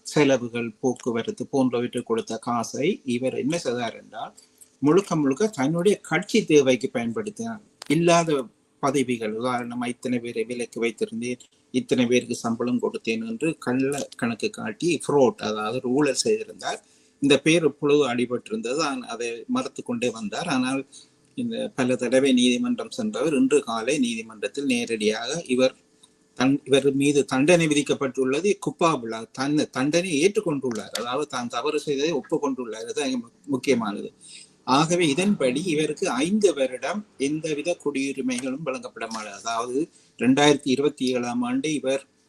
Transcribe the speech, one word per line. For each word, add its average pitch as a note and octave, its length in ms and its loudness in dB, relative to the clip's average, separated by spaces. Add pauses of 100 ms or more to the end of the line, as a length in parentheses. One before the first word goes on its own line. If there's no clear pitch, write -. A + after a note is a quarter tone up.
செலவுகள், A#2+ 760 0
போக்குவரத்து A#2 680 -2
போன்றவற்றை B2 560 0
கொடுத்த A2+ 340 -4
காசை A#2+ 680 -2
இவர் B2 280 -2
என்ன C3+ 240 -2
செய்தார் B2 380 -4
என்றால், - 400 -14 (440)
முழுக்க E3+ 360 4
முழுக்க D3 320 2
தன்னுடைய E3+ 520 2
கட்சி F#3+ 460 0
தேவைக்கு C3 480 4
பயன்படுத்தினார். A2+ 640 -6 (280)
இல்லாத E3 580 2 (340)
பதவிகள், A2+ 600 0
உதாரணமா B2 480 -4
இத்தனை B2 320 -4
பேரை A#2 240 -4
விலக்கி A#2+ 360 -8
வைத்திருந்தேன், A#2 600 -4 (320)
இத்தனை B2 340 2
பேருக்கு A#2 300 2
சம்பளம் A#2+ 460 -2
கொடுத்தேன் A2+ 460 -4
என்று C#3+ 300 -4
கள்ள C3 580 -2
கணக்கு A#2 340 -4
காட்டி A#2 580 -4
ஃப்ராட், C3+ 300 4
அதாவது A#2+ 520 -4
ஊழல் C3 340 2
செய்திருந்தார். A2 640 -2 (340)
இந்த C#3 180 4
பேர் E3 260 2
இப்பொழுது C#3+ 520 2
அடிபட்டிருந்தது. A#2+ 640 -4
ஆன-, C3 280 -4
அதை A#2 400 -8
மறுத்து B2+ 360 -4
கொண்டே A#2+ 260 -2
வந்தார். A2+ 380 -6
ஆனால் C3+ 400 -2 (480)
இந்த A2+ 400 -6
பல B2+ 200 0
தடவை B2+ 380 4
நீதிமன்றம் B2 580 2
சென்றவர் A#2 420 -2
இன்று C3+ 300 4
காலை A#2 360 -2
நீதிமன்றத்தில் A2+ 680 -4
நேரடியாக A#2 800 -2
இவர் B2+ 280 2 (640)
தன்-, C3+ 260 4
இவர் C3+ 280 4
மீது C#3 320 4
தண்டனை D#3+ 420 4
விதிக்கப்பட்டுள்ளது C#3+ 920 0
குப்பாபுலா, A#2 720 -2
தன் C#3+ 400 0
தண்டனை D#3+ 400 0 (100)
ஏற்றுக்கொண்டுள்ளார். C#3 680 0
அதாவது B2+ 380 -4
தான் B2 200 -6
தவறு C#3+ 320 -4
செய்ததை D3 340 -2
ஒப்புக்கொண்டுள்ளார். B2+ 720 -4
இதுதான் C3 280 -4
இங்க B2 160 -4
மு-, - 40 -20 (140)
முக்கியமானது. A#2+ 680 -2 (500)
ஆகவே D#3+ 440 2
இதன்படி C#3 560 0
இவருக்கு D3+ 460 -2
ஐந்து F3 440 2
வருடம் C#3 520 -4 (120)
எந்தவித D#3 680 -2
குடியுரிமைகளும் C3+ 760 -4
வழங்கப்பட B2 440 -8
மாட்டாது. A2 280 -10
அதாவது A#2+ 560 -4 (280)
ரெண்டாயிரத்தி C#3 500 6
இருபத்தி C3+ 360 0
ஏழாம் B2 360 -2
ஆண்டு C3 320 -2
இவர், C3+ 340 -2 (220)